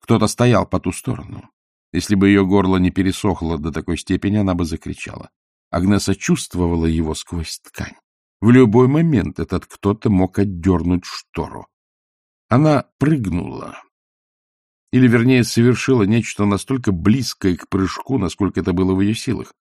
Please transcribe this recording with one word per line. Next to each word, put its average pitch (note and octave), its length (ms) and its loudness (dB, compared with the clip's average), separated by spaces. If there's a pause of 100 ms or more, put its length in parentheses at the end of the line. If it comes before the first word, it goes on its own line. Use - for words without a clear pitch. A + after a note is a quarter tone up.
Кто-то G#2+ 280 2
стоял A#2+ 360 2
по - 140 -4
ту F#2 140 -4
сторону. - 580 -12 (420)
Если F2+ 220 -2
бы G2 140 4
её G2 180 6
горло F#2+ 300 2
не F2+ 160 2
пересохло F#2 680 -2
до D#2 140 -6
такой D#2+ 260 -6
степени, G2 380 -2
она F#2+ 180 0
бы F2 100 -2
закричала. - 680 -12 (420)
Агнеса F#2+ 420 0
чувствовала F2 720 -2
его D#2+ 300 -2
сквозь - 420 -10
ткань. - 380 -14 (480)
В A2 60 6
любой B2+ 380 6
момент C#3+ 520 0
этот E2+ 240 -6
кто-то - 460 -2
мог F#2 280 0
отдёрнуть F2+ 680 0
штору. - 600 -12 (840)
Она C#3+ 340 2 (140)
прыгнула. F#2+ 840 -2 (1120)
Или, B2+ 160 4
вернее, A#2+ 360 4
совершила A#2+ 580 2
нечто G#2+ 420 0
настолько G#2 480 -2
близкое F#2+ 640 0
к - 140 -16
прыжку, F#2+ 480 -4
насколько F#2+ 420 -4
это F2+ 140 -2
было F#2 200 0
в F#2 60 0
её G2+ 140 0
силах. - 480 -8